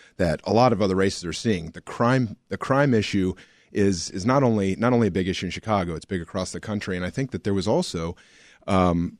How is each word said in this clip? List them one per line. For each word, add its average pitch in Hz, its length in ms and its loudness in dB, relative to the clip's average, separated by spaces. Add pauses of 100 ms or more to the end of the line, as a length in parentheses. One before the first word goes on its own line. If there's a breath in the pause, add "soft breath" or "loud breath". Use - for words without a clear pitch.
(160 loud breath)
that 82 300 0
a 101 80 0
lot 120 180 6
of 101 100 0
other 95 140 2
races 95 300 0
are 82 80 -6
seeing. 90 380 -4
The 87 100 -18
crime, 123 560 0 (100)
the 98 100 -6
crime 139 360 2
issue 95 400 2 (400 loud breath)
is, 98 380 2
is 92 140 -8
not 135 180 4
only, 101 340 2
not 123 160 2
only 117 140 4
a 95 40 2
big 90 160 0
issue 95 200 -4
in 87 40 -6
Chicago, 92 440 -2
it's 76 100 -12
big 92 160 -4
across 90 320 -6
the 85 80 -10
country. 104 340 -6
And 90 100 -4
I 90 40 -4
think 131 220 -6
that 95 120 -8
there 101 100 0
was 95 140 0
also, 87 480 -2 (520 soft breath)
um, 90 520 2